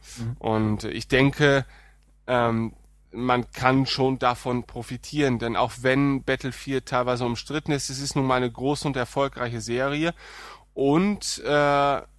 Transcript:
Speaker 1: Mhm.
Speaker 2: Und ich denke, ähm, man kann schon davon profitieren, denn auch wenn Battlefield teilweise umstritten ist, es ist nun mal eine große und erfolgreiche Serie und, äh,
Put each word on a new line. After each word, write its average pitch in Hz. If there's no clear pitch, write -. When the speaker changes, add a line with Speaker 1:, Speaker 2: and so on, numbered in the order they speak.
Speaker 1:
Mhm. 117
Speaker 2:
Und 110
ich 107
denke, 139
ähm, 117
man 123
kann 131
schon 131
davon 123
profitieren, 127
denn 117
auch 120
wenn 135
Battlefield 135
teilweise 123
umstritten 139
ist, 139
es 131
ist 143
nun 135
mal 131
eine 123
große 139
und 135
erfolgreiche 123
Serie 139
und, 143
äh, 143